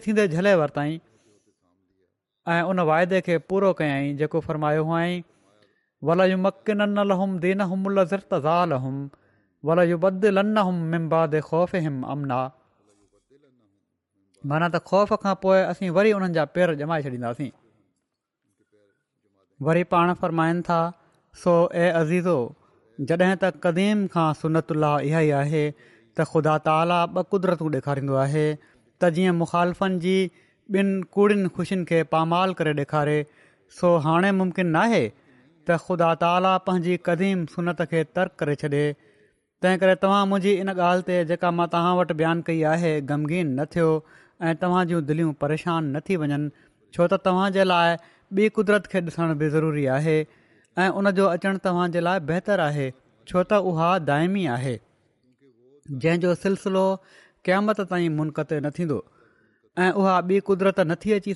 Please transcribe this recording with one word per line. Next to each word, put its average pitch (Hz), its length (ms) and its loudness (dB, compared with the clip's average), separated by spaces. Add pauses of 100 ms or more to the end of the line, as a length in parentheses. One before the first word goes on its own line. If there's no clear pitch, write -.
ٿيندي 208 280 2
جهلي 190 300 2
ورتائين ۽ 147 360 -4 (1700)
ان 190 80 0 (120)
واعدي 175 380 2
کي 165 100 2 (100)
پورو 190 300 2
ڪيائين، 143 420 -2
جيڪو 156 280 -2
فرمايو 151 420 0
هئائين، 170 320 -2 (800)
"وليمكنن 190 960 0 (120)
لهم 190 340 -2
دينهم 190 360 -2 (120)
الذي 190 260 2
ارتضى 170 400 0 (140)
لهم 131 240 -4 (680)
وليبدلنهم 185 1120 2 (160)
من 165 220 -2
بعد 156 340 0
خوفهم 151 560 -2 (120)
امنا." 135 260 -4 (2000)
معنيٰ 156 280 0
ته 165 60 0 (120)
خوف 202 220 2 (100)
کان 196 200 0
پوءِ 190 240 4
اسين 175 300 -4
وري 208 160 4
انهن 185 200 -2
جا 160 120 0 (100)
پير 165 260 2
ڄمائي 156 220 -2
ڇڏينداسين. 123 500 -6 (2000)
وري 160 320 0
پاڻ 175 280 4
فرمائن 165 480 0
ٿا، 170 100 2 (560)
سو 175 200 2 (180)
اي 170 140 0 (140)
عزيزو، 170 380 0 (600)
جڏهن 175 440 0
ته 190 80 2 (160)
قديم 196 480 0
کان 160 260 2
سنت 160 340 -2
الله 151 200 2 (120)
اها 160 140 0
ئي 151 180 2
آهي 147 260 0 (520)
ته 165 160 0
خدا 156 240 2 (100)
تعاليٰ 165 320 2 (160)
ٻه 185 80 -2 (120)
قدرتون 175 420 0
ڏيکاريندو 135 480 -2
آهي 151 220 0 (540)
ته 180 160 4
جيئن 180 220 2
مخالفن 175 640 0
جي 190 160 2 (500)
ٻن 196 220 2 (240)
ڪوڙين 202 420 2
خوشين 180 340 -4
کي 165 100 2 (120)
پامال 170 460 0
ڪري 156 220 0
ڏيکاري، 151 380 0 (600)
سو 175 140 2 (140)
هاڻي 175 240 2 (100)
ممڪن 180 360 -2
ناهي 202 280 2 (600)
ته 170 100 2 (100)
خدا 170 240 0 (140)
تعاليٰ 185 300 2 (120)
پنهنجي 180 320 -2 (100)
قديم 180 460 0
سنت 175 260 -4 (140)
کي 160 100 0 (140)
ترڪ 185 240 -2
ڪري 147 200 -2
ڇڏي. 147 220 0 (800)
تنهن 185 200 2
ڪري 190 120 4 (100)
توهان 196 240 2
منهنجي 196 320 2
ان 196 200 -4
ڳالهه 180 280 2
تي، 180 100 0 (140)
جيڪا 175 260 -2
مان 170 180 -2
توهان 175 240 2
وٽ 170 220 0
بيان 165 280 0
ڪئي 165 120 0 (120)
آهي، 170 200 0 (160)
غمگين 151 500 -2
نه 151 140 -4
ٿيو ۽ 165 160 2 (720)
توهان 180 260 0
جون 165 200 -2
دليون 156 340 0
پريشان 156 500 -2
نه 147 140 -4
ٿي 190 160 -2
وڃن، 147 260 -2 (460)
ڇو 175 160 2
ته 196 60 2 (100)
توهان 190 260 2
جي 190 120 4
لاءِ 170 280 4 (440)
ٻي 214 200 4
قدرت 208 360 2
کي 190 140 0
ڏسڻ 160 340 -2
به 156 140 0
ضروري 156 300 0 (100)
آهي ۽ 156 240 2 (800)
ان 196 80 0 (120)
جو 196 160 4
اچڻ 196 320 -2
توهان 175 280 0
جي 170 120 0
لاءِ 180 240 -2
بهتر 185 340 0
آهي، 147 240 -2 (400)
ڇو 180 240 0
ته 214 40 4 (140)
اها 165 200 0 (200)
دائمي 180 340 0 (120)
آهي، 127 180 -4 (1120)
جنهن 156 380 -2
جو 175 180 2
سلسلو 190 420 0 (600)
قيامت 208 380 0 (120)
تائين 165 260 0
منقطع 151 460 -4
نه 147 100 -4
ٿيندو ۽ 151 240 -2 (920)
اها 190 340 2
ٻي 196 100 4 (120)
قدرت 190 400 2
نٿي 208 260 0
اچي 202 200 -4